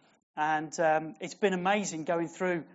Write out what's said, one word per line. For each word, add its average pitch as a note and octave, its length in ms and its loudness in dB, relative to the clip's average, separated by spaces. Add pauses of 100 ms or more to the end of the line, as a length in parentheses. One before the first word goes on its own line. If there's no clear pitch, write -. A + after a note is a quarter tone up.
(360)
And, D#3 420 -2
um, D#3+ 420 2
it's F3 140 -10
been G3 180 2
amazing F3+ 520 0
going E3+ 240 0
through F3 340 -2 (120)